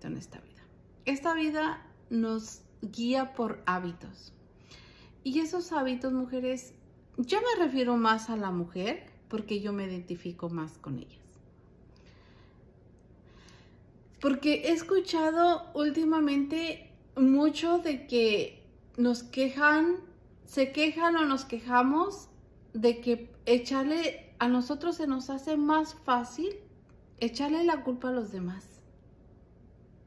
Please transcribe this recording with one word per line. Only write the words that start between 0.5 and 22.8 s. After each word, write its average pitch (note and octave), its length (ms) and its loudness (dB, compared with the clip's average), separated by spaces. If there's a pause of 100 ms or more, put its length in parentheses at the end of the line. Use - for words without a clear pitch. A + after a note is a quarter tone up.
Esta C#4 300 -2
vida D#4 520 -2 (240)
nos A3 520 -4 (180)
guía B3 540 -2
por A3+ 320 -6
hábitos. F3+ 680 -6 (920)
Y C4+ 160 0
esos F4 320 -4
hábitos, C4 400 -2
mujeres, B3+ 600 -4 (420)
yo D#4 240 0
me A4+ 240 2
refiero B3+ 320 2
más A3 340 2
a A3+ 60 -4
la G3+ 140 -4
mujer F3+ 560 -6 (220)
porque G#3+ 320 -4
yo G#3 120 -6
me G3 140 -4
identifico F3 640 -8
más D#3+ 300 -8
con C#3 200 -10
ellas. - 220 -18 (3000)
Porque C#4+ 460 0
he D#4+ 60 2
escuchado E4 1000 2
últimamente D4+ 1200 0 (240)
mucho D4 640 6
de D#4 280 -2
que A3 580 2 (320)
nos A#3+ 260 2
quejan, D4 720 2 (480)
se C4+ 280 0
quejan D#4+ 440 2
o D#4+ 80 4
nos C4+ 200 0
quejamos B3 840 0 (440)
de A#3 280 2